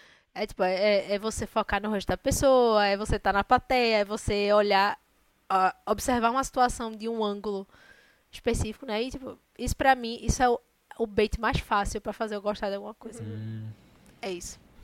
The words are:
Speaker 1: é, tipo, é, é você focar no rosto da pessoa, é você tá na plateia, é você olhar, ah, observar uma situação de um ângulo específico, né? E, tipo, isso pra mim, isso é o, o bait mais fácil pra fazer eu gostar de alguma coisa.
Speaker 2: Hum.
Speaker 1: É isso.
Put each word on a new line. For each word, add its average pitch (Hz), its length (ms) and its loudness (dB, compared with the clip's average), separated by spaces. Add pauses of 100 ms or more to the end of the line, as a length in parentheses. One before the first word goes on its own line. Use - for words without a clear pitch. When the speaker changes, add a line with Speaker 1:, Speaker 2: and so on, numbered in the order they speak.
(340)
Speaker 1:
é, 208 120 -4
tipo, - 160 -6
é, 190 500 2
é 202 60 0
você 220 280 -4
focar 202 360 -2
no 214 80 -4
rosto 202 180 -4
da 185 80 0
pessoa, 247 720 4
é 202 100 2
você 214 220 -2
tá 196 140 0
na 202 120 2
plateia, 247 540 2
é 208 60 2
você 202 480 0
olhar, 202 460 4 (500)
ah, 190 260 2 (120)
observar 226 440 0
uma 262 120 0
situação 247 480 0
de 220 180 -8
um 226 160 -2
ângulo 202 420 -4 (680)
específico, - 540 -4
né? 220 180 -4
E, 262 60 -8
tipo, 262 280 -12 (180)
isso 240 200 -6
pra 269 180 6
mim, 233 260 -6
isso 240 220 0
é 247 60 6
o, 240 100 2 (400)
o 226 80 0
bait 208 320 0
mais 233 220 0
fácil 208 400 -2
pra 208 120 -8
fazer 214 220 -6
eu 202 80 -6
gostar 208 280 -4
de 196 40 -4
alguma 208 200 -10
coisa. 226 280 -16
Speaker 2:
Hum. 110 460 -10 (520)
Speaker 1:
É 190 120 -8
isso. - 260 -12 (260)